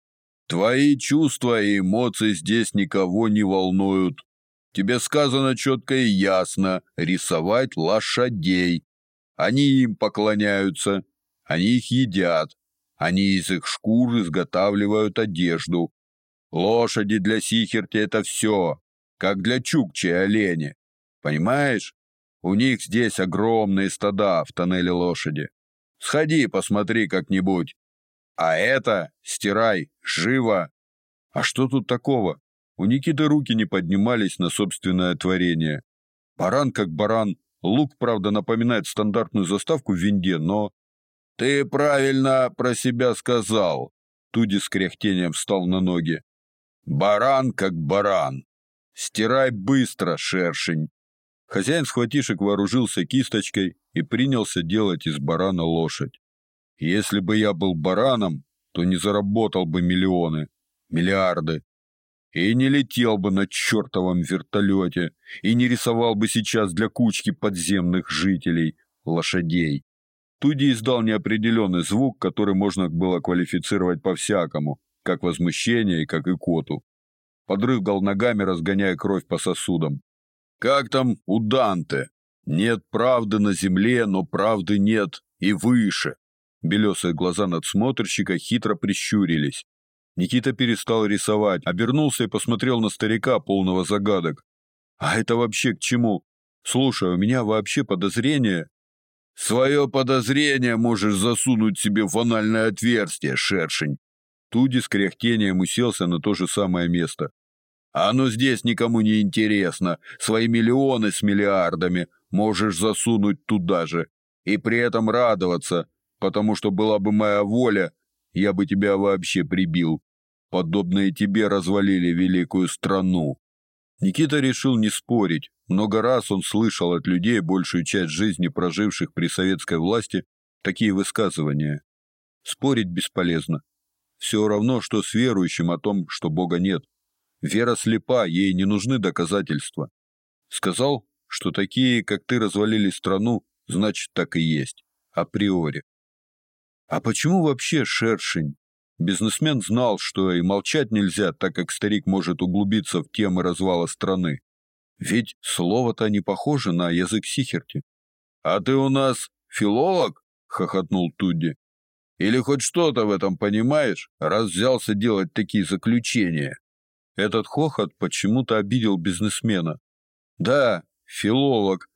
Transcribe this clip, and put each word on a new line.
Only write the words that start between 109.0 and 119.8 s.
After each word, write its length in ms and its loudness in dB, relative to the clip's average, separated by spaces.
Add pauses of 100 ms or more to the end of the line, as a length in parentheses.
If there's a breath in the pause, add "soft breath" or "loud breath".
не 180 4
интересно. 800 0 (200 loud breath)
Свои 300 0
миллионы 640 2
с 100 -8
миллиардами 840 2 (220)
можешь 480 0
засунуть 680 0
туда 420 0
же. 220 -4 (360)
И 120 0
при 220 0
этом 320 0
радоваться, 800 0 (300)
потому 360 0
что 160 -2
была 280 2
бы 140 -2
моя 300 2
воля, 500 2 (400)
я 220 2
бы 120 0
тебя 300 2
вообще 480 0
прибил. 580 0 (480)